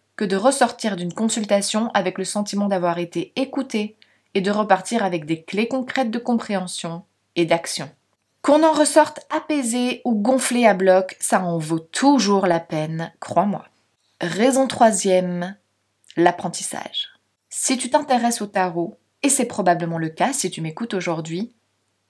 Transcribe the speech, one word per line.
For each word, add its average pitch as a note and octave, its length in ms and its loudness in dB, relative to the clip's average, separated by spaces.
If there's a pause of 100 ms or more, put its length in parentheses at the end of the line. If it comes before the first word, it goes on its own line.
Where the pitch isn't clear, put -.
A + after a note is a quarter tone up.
(160)
que A3 80 -4
de F#3+ 120 0
ressortir A#3 580 0
d'une F3 180 -6
consultation G#3+ 800 0
avec F#3 240 0
le F#3+ 80 -6
sentiment G3+ 440 -4
d'avoir F3 300 0
été E3+ 360 -6
écouté B3+ 600 -4 (380)
et G3+ 60 2
de G3 120 0
repartir G#3 520 0
avec E3+ 220 -4
des D#3+ 160 -4
clés G#3+ 240 -2
concrètes B3+ 460 -4
de A#3 80 -6
compréhension F#3 840 -4 (320)
et E3+ 120 2
d'action. - 440 -2 (520)
Qu'on D4+ 200 6
en D#4+ 100 6
ressorte D4+ 600 2
apaisé B3 720 -2
ou A#3+ 100 0
gonflé A#3+ 520 2
à G3 80 8
bloc, F#3 440 4
ça G3 240 0
en E3+ 160 -2
vaut D#3+ 220 -2
toujours G3+ 680 2
la E3 140 2
peine, D#3+ 580 -6
crois-moi. F#3 460 0 (560)
Raison A#3+ 480 2
troisième, F#3 880 2 (600)
l'apprentissage. - 920 -2 (420)
Si - 260 -2
tu B3+ 140 -6
t'intéresses B3 500 2
au G#3 60 -4
tarot, F3+ 520 -2 (260)
et C#4 60 2
c'est B3 160 2
probablement E3+ 520 0
le D#3+ 120 -4
cas F#3+ 220 0
si F#3 180 -4
tu E3 100 -10
m'écoutes D#3+ 340 -6
aujourd'hui, E3+ 600 -6 (560)